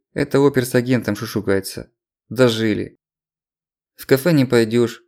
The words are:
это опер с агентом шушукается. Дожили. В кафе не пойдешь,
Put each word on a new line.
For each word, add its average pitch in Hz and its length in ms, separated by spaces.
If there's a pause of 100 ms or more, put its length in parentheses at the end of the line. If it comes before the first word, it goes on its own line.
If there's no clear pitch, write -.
(120)
это 143 280
опер 135 260
с - 80
агентом 123 400
шушукается. 98 760 (360)
Дожили. 110 680 (960)
В - 140
кафе 135 240
не 143 120
пойдешь, 117 640